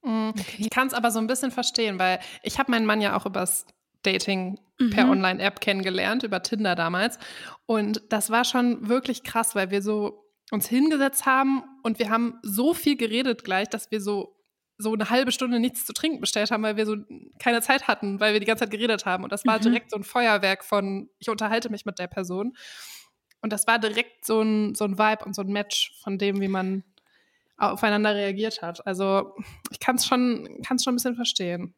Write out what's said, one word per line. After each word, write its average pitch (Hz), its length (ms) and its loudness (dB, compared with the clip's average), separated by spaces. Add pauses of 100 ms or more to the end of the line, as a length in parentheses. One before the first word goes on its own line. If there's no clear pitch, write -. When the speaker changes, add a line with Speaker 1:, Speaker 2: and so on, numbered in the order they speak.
Speaker 1:
Mhm. 220 360 0
Speaker 2:
Okay. - 200 -10
Speaker 1:
Ich 220 100 -2
kann's 262 240 2
aber 240 160 2
so 214 80 0
ein 220 100 0
bisschen 254 220 0
verstehen, 226 480 -2
weil 185 220 2 (240)
ich - 160 -4
hab 277 100 2
meinen 233 160 4
Mann 214 160 4
ja 202 160 2
auch 190 80 -2
übers 190 400 -2 (380)
Dating 190 560 0 (300)
per 220 160 6
Speaker 3:
Mhm. 254 40 6
Speaker 1:
Online-App 190 520 2
kennengelernt, 190 640 0
über 208 200 -2
Tinder 208 320 0
damals. 180 420 0 (480)
Und 214 440 0
das 214 200 0
war 233 140 4
schon 240 460 0
wirklich 254 340 0
krass, - 320 -2
weil 190 160 0
wir 202 100 0
so 208 380 -2 (320)
uns 208 160 -2
hingesetzt 269 580 2
haben 269 380 2 (200)
und 226 160 -2
wir 214 100 0
haben 226 340 0
so 233 300 2
viel 294 240 2
geredet 233 460 0
gleich, 190 260 -2
dass - 220 -8
wir 214 100 -4
so, 202 340 -4 (420)
so 220 160 -2
eine 214 160 -2
halbe 247 220 2
Stunde 247 280 0
nichts 247 260 0
zu - 80 -10
trinken 311 260 -2
bestellt 208 320 0
haben, 214 120 0
weil 214 120 0
wir 214 100 0
so 214 120 -2 (420)
keine 240 220 2
Zeit 262 260 2
hatten, 202 320 0
weil 214 140 4
wir 214 60 4
die 202 60 -4
ganze 220 200 0
Zeit 202 60 -8
geredet 214 340 0
haben. 185 180 -2
Und - 80 -8
das - 160 -2
war 220 120 4
Speaker 3:
Mhm. - 0 -
Speaker 1:
direkt 240 300 2
so 214 80 -4
ein 208 60 -6
Feuerwerk 202 640 2
von, 196 520 0
ich - 120 -8
unterhalte 220 420 -2
mich 208 140 -8
mit 196 120 -6
der 180 100 -6
Person. 190 480 -4 (880)
Und 220 120 -4
das 208 140 -2
war 226 120 4
direkt 220 460 -2
so 220 160 4
ein, 214 340 2
so - 100 0
ein 196 140 -2
Vibe 214 260 2
und 202 100 -8
so 202 60 -6
ein 190 100 -4
Match - 520 -2
von 196 140 -4
dem, 196 240 0
wie 196 80 0
man 190 340 -2 (760)
aufeinander 208 580 2
reagiert 202 460 -2
hat. 170 240 -8
Also 196 500 0 (360)
ich - 80 -16
kann's - 260 0
schon, 247 600 0
kann's 254 180 0
schon 254 100 0
ein 247 40 0
bisschen 240 180 -2
verstehen. 180 640 -4